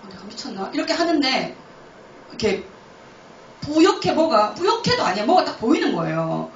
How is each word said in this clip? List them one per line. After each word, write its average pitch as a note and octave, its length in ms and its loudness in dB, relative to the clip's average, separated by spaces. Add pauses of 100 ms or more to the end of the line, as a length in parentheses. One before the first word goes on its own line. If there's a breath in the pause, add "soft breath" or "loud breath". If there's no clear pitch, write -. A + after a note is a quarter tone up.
어, G3+ 60 -20
내가 F#3 160 -18
미쳤나? G3+ 480 -10
이렇게 D#4 200 -4
하는데 D#4+ 600 0 (720)
이렇게 - 340 -2 (960)
뿌옇게 D#4+ 520 4
뭐가, D#4+ 420 2
뿌옇게도 A4+ 480 0
아니야. - 220 -2
뭐가 D#4+ 200 4
딱 - 140 -8
보이는 C4+ 340 2
거예요. D#3+ 640 -4